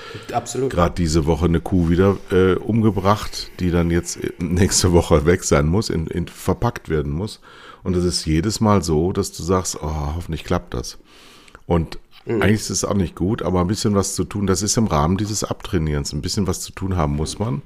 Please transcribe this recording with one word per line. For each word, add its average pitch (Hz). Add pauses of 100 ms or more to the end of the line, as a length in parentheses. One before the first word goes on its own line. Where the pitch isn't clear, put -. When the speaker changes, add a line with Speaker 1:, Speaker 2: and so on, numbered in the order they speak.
(320)
Speaker 1:
Absolut. 120
Speaker 2:
grad 85
diese 82
Woche 82
eine 85
Kuh 87
wieder, 92 (120)
äh, 92
umgebracht, 107 (100)
die 90
dann 85
jetzt, 85
äh, -
nächste 87
Woche 82
weg 85
sein 73
muss, 95
in, 82
in, 85
verpackt -
werden 71
muss. 95 (440)
Und 92
es 87
ist 90
jedes 82
Mal 104
so, 80
dass -
du -
sagst, 90
"Oh, 76
hoffentlich 82
klappt 87
das." - (680)
Und 170 (260)
Speaker 1:
Mhm. 113
Speaker 2:
eigentlich 104
ist -
es 98
auch -
nicht 92
gut, 98
aber 90
ein 87
bisschen 104
was 95
zu 90
tun, 101
das 95
ist 104
im 113
Rahmen 80
dieses 101
Abtrainierens. 76
Ein 76
bisschen 92
was 90
zu -
tun 92
haben 73
muss 76
man. 127